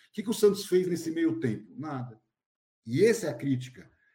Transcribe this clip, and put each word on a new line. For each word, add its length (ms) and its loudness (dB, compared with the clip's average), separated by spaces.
que 120 -10
que 60 -6
o 40 0
Santos 320 4
fez 220 2
nesse 240 -4
meio 280 0
tempo? 380 -4
Nada. 420 -10
E 220 2
essa 220 2
é 20 -2
a 60 -6
crítica, 540 -4